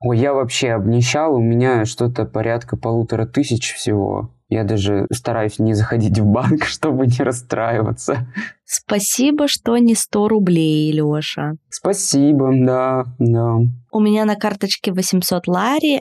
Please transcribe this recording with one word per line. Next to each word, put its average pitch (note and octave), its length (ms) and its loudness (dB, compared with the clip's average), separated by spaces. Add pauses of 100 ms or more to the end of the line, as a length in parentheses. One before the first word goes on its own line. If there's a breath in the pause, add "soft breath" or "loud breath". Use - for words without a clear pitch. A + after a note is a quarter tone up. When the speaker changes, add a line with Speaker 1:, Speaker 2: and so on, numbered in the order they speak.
Speaker 1:
Ой, A#2+ 140 2
я C#3 160 2
вообще C3 380 0
обнищал, A#2+ 640 2
у A#2+ 80 2
меня A#2 420 2
что-то A#2+ 400 -2
порядка A#2 520 -4
полутора A2+ 500 -2
тысяч - 480 -2
всего. G2+ 560 -2 (180)
Я A2 160 -2
даже G2+ 480 0
стараюсь A2+ 460 -4
не A2 160 2
заходить G#2+ 440 0
в G#2+ 60 2
банк, B2 400 2
<laughs> - 20 -4
чтобы C3+ 400 -2
не B2 120 0
расстраиваться. A#2 1080 -2 (380 loud breath)
Speaker 2:
Спасибо, C#4+ 840 -2
что A#3 300 -2
не A#3 180 4
сто G#3 320 -2
рублей, E3 640 2
Лёша. D3+ 680 -2 (120)
Speaker 1:
Спасибо, C#3+ 840 2
да, B2+ 520 2 (140)
да. A#2 380 2 (360)
Speaker 2:
У A3 80 0
меня G#3+ 240 2
на G#3 120 0
карточке G3+ 560 -4
восемьсот F#3 540 -2
лари, C4 540 0